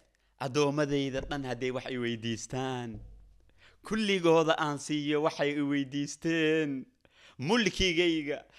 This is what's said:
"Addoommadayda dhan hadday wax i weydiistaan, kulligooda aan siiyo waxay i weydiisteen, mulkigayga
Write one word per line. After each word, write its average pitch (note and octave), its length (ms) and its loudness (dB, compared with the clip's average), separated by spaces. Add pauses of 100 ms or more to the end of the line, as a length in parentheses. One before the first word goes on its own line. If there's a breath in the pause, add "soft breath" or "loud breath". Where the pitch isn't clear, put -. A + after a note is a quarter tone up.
(400)
"Addoommadayda C#3 880 0
dhan C#3+ 160 -6
hadday B2+ 260 -4
wax B2 160 -6
i C3 120 -6
weydiistaan, A#2+ 920 -4 (960 soft breath)
kulligooda E3+ 760 4
aan D3+ 200 -2
siiyo D3+ 440 0
waxay D3+ 300 0
i D3 100 -2
weydiisteen, C#3+ 1080 0 (680 soft breath)
mulkigayga E3+ 1000 2 (200 soft breath)